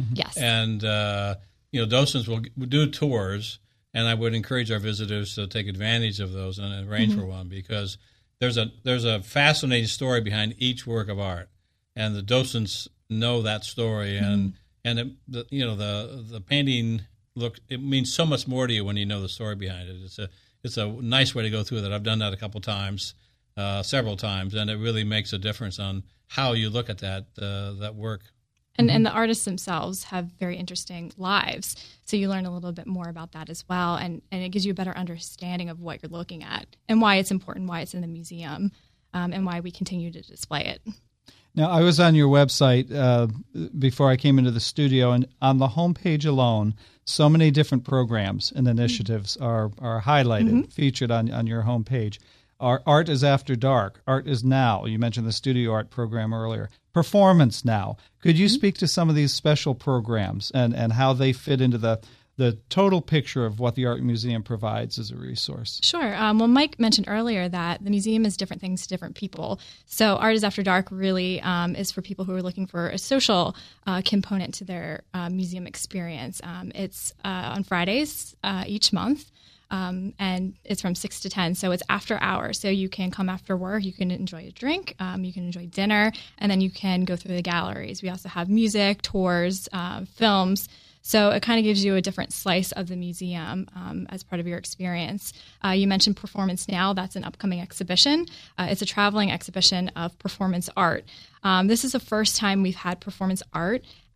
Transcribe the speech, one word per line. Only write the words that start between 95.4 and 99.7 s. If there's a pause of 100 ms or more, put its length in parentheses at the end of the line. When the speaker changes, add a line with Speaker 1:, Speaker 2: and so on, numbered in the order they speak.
Speaker 1:
Uh,
you
mentioned
Performance
Now.
That's
an
upcoming
exhibition. (300)
Uh,
it's
a
traveling
exhibition